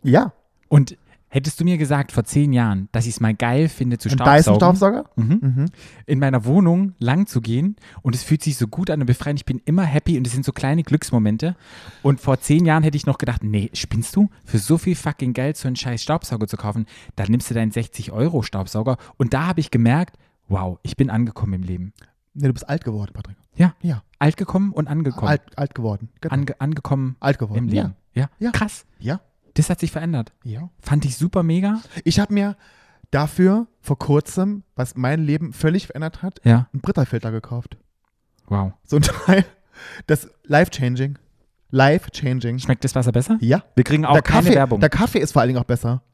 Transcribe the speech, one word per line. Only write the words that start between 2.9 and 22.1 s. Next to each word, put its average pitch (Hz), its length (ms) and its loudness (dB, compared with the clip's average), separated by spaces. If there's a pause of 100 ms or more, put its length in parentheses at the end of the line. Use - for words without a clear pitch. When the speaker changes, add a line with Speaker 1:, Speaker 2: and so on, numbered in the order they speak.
Speaker 2:
dass 113 160 0
ich's 117 140 -8
mal 110 140 2
geil 127 340 2
finde, 123 300 -2
zu - 100 -6
Speaker 1:
Ein 139 80 0
Speaker 2:
staubsaugen, 139 200 6 (220)
Speaker 1:
Dyson-Staubsauger? 190 460 4 (100)
Speaker 2:
Mhm. 123 260 2
Speaker 1:
Mhm. 135 260 0 (400)
Speaker 2:
In 143 120 0
meiner 131 260 0
Wohnung 180 540 2
lang 143 300 0
zu 127 120 -2
gehen 127 360 -2 (260)
und 123 140 0
es 123 80 -6
fühlt 156 180 0
sich 147 140 -2
so 120 100 0
gut 175 240 -4
an 156 100 0
und 131 60 0
befreiend. 143 320 -2
Ich - 60 -10
bin 131 200 -6
immer 180 200 2
happy 151 340 0
und 123 80 -2
es 117 60 -6
sind 127 120 -4
so - 80 -2
kleine 151 300 -2
Glücksmomente. 120 720 0 (480)
Und 139 180 2
vor 131 200 0
zehn 160 260 2
Jahren 156 160 4
hätte 151 140 2
ich - 100 -4
noch 139 120 0
gedacht, 117 260 -4
nee, 104 300 -2
spinnst - 420 -4
du? 202 120 4 (160)
Für - 140 -2
so 156 180 2
viel 175 200 -2
fucking 139 360 -4
Geld 131 240 -4
so - 120 -6
einen 127 80 -4
scheiß 120 260 -6
Staubsauger 123 460 -4
zu - 80 -6
kaufen, 107 300 -4 (280)
dann 98 140 -4
nimmst 113 220 0
du 120 40 -4
deinen 113 160 0
sechzig 113 400 -8
Euro 139 320 -2
Staubsauger. 110 540 -4 (200)
Und - 160 0
da 143 140 0
hab 175 120 0
ich 156 120 -4
gemerkt, 127 460 2 (320)
wow, 92 340 -4
ich - 140 -10
bin 135 140 0
angekommen 110 440 -4
im 92 80 -6
Leben. 90 300 -8 (420)